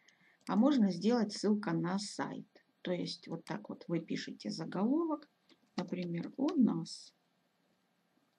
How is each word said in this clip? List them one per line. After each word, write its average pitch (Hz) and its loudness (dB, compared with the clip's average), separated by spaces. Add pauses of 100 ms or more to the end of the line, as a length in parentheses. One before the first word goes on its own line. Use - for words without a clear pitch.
(480)
а 185 0
можно 226 6
сделать 208 2
ссылка 208 0
на 170 0
сайт. - -6 (360)
То 180 -2
есть 175 -6
вот 165 -8
так - -6
вот - -12
вы 170 2
пишете - -6
заголовок, 220 0 (480)
например, 175 -4
«О 302 0
нас». 175 2 (1300)